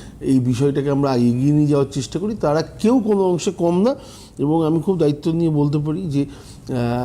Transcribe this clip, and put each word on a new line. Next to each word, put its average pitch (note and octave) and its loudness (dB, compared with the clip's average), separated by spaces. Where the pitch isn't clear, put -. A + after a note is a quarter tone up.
এই C3+ 2
বিষয়টাকে C3+ 0
আমরা C#3 0
এগিয়ে B2 2
নিয়ে D3 4
যাওয়ার C#3 2
চেষ্টা C#3 -6
করি, G#3+ -4
তারা D#3 0
কেউ A3 0
কোনো G3+ 2
অংশে F3+ 0
কম F3+ 0
না। B3+ 2
এবং D#3 2
আমি D#3+ 2
খুব F#3+ 0
দায়িত্ব D3 0
নিয়ে E3 0
বলতে D3 2
পারি D#3 -4
যে, C#3+ -2
আহ, - -10